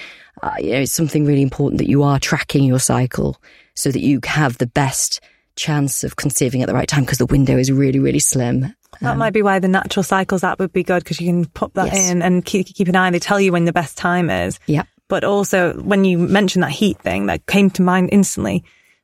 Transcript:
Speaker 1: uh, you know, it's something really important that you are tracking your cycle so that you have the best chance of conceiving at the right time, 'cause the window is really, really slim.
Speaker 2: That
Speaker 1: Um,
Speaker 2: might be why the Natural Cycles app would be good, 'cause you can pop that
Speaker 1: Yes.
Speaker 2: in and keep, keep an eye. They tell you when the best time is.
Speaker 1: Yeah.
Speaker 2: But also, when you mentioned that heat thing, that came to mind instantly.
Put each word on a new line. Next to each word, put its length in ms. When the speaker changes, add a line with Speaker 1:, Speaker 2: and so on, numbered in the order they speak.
Speaker 1:
uh, 160
you 140
know, 80
it's 120
something 340
really 160
important 360
that 100
you 140
are 160
tracking 460
your 140
cycle 580
so 160
that 100
you 240
have 340
the 80
best 540
chance 460
of 140
conceiving 460
at 60
the 60
right 140
time, 160
'cause 140
the 80
window 320
is 120
really, 280
really 220
slim. 540
Speaker 2:
That 100
Speaker 1:
Um, 60
Speaker 2:
might 160
be 80
why 160
the 100
Natural 340
Cycles 400
app 160
would 140
be 100
good, 220
'cause 160
you 60
can 180
pop 300
that 140
Speaker 1:
Yes. 220
Speaker 2:
in 120
and 220
keep, 300
keep 140
an 80
eye. 140
They 80
tell 220
you 120
when 140
the 60
best 260
time 320
is. 360
Speaker 1:
Yeah. 180
Speaker 2:
But 160
also, 480
when 220
you 140
mentioned 440
that 80
heat 300
thing, 260
that 200
came 240
to 120
mind 300
instantly. 500